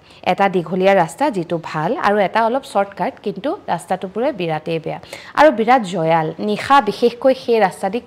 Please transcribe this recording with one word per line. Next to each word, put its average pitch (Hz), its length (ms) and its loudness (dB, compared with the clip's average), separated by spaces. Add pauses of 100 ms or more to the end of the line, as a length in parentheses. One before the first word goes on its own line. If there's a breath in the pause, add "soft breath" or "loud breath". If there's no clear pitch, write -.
(220 soft breath)
এটা 196 280 2
দীঘলীয়া 185 460 2
ৰাস্তা, 185 340 0
যিটো 170 340 -4
ভাল, 170 340 -4
আৰু 208 200 2
এটা 214 280 2
অলপ 247 180 -2
শ্বৰ্টকাট, 202 500 -4 (100)
কিন্তু 240 340 -6 (100)
ৰাস্তাটো 185 400 -4
বোলে 233 240 -4
বিৰাটেই 165 480 -4
বেয়া 156 200 -8 (360 loud breath)
আৰু 302 160 6
বিৰাট 233 320 2
জয়াল। 165 560 0
নিশা 214 420 2
বিশেষকৈ 233 520 2
সেই 233 260 0
ৰাস্তা 190 300 0
দি 233 180 -4